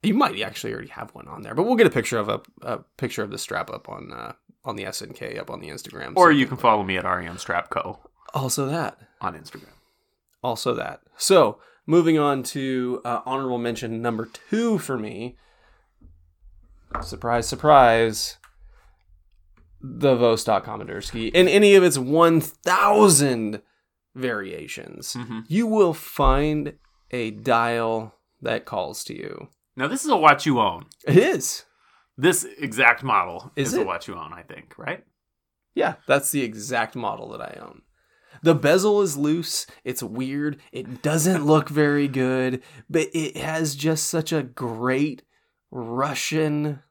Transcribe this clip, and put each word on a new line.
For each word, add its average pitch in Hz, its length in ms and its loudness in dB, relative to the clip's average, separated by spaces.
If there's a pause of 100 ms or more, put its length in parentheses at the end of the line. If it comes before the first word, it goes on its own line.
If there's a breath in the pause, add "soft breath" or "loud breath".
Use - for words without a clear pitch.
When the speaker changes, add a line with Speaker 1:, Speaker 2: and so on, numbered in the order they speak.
Speaker 1:
you 214 100 2
might 208 300 0
actually 107 320 -8
already 113 140 -12
have - 260 -16
one - 140 -18
on - 120 -16
there, 107 140 -12
but 151 80 0
we'll 240 140 2
get 220 100 8
a - 40 6
picture 120 280 -2
of 104 100 -2
a, 107 140 -2 (180)
a - 180 -6 (200)
picture 120 240 -6
of 101 80 -6
the 98 80 -10
strap - 320 -6
up - 180 -14
on, - 240 -16
uh, 58 220 -14 (280)
on 110 140 -8
the 101 80 -8
S 95 160 -10
N - 140 -14
K, - 240 -10
up - 120 -12
on - 100 -12
the 82 80 -16
Instagram. - 460 -14
Speaker 2:
Or 180 120 8
Speaker 1:
So - 20 10
Speaker 2:
you 143 180 6
can 131 120 -8
follow 110 240 4
me 95 160 -2
at 90 80 -6
R 90 160 -2
E 82 40 -10
M 87 100 -12
Strapco - 640 -6 (340)
Speaker 1:
Also 135 320 -2
that. 147 320 -6 (240)
Speaker 2:
on 87 120 -6
Instagram. - 380 -20 (720)
Speaker 1:
Also 120 320 -4
that. - 260 -10 (160)
So, 151 420 4 (280 soft breath)
moving 160 320 4
on 143 240 0
to, 127 640 -6
uh, 120 180 -4
honorable 131 320 -4
mention 117 460 -6
number 117 260 -4 (220)
two 226 260 0
for 139 220 -4
me. 110 400 -10 (1600)
Surprise, 117 460 -2
surprise. 117 880 4 (1500)
The 131 300 2
Vostok 113 480 2
Komondorski 107 680 -8
in 180 120 8
any 202 280 6
of 190 100 10
its 143 140 2
one 160 420 4
thousand 151 1200 4 (540)
variations, 98 1000 -10
Speaker 2:
Mm-hmm. 120 340 -12
Speaker 1:
you 220 180 0
will 208 260 4
find 147 840 0 (360)
a 117 220 -4
dial 113 840 0 (260)
that 113 240 -4
calls - 400 -8
to - 120 -12
you. - 320 -14 (280)
Speaker 2:
Now, 131 120 -2
this 262 160 -4
is 302 60 -2
a 240 60 4
watch 151 300 6
you 131 140 2
own. 90 260 0 (200)
Speaker 1:
It 143 120 6
is. - 460 0 (520)
Speaker 2:
This 160 280 2 (140)
exact 120 440 2
model 90 540 -2
Speaker 1:
Is 135 160 -2
Speaker 2:
is 269 60 -2
a - 40 0
Speaker 1:
it? 98 40 -2
Speaker 2:
watch 87 220 -6
you 98 60 -10
own, 80 180 -14
I 87 100 -18
think, - 360 -20
right? - 260 -10 (720)
Speaker 1:
Yeah, 320 200 -2 (120)
that's 139 240 0
the 143 120 -2
exact 113 520 -6
model 113 360 -8
that 110 100 -14
I - 200 -14
own. - 220 -20 (600 soft breath)
The 160 120 6
bezel 185 480 4
is 165 140 -2
loose. 151 500 -2 (180 soft breath)
It's 123 180 -6
weird. 135 580 -6 (100)
It 127 320 -12
doesn't 156 440 0
look 151 220 4
very 147 400 2
good, 131 540 -2 (260 loud breath)
but 156 240 0
it 156 240 -4
has 156 380 -4
just 156 320 -2
such 160 260 -4
a 151 120 0
great 127 800 -4 (500)
Russian 147 1080 -4 (100)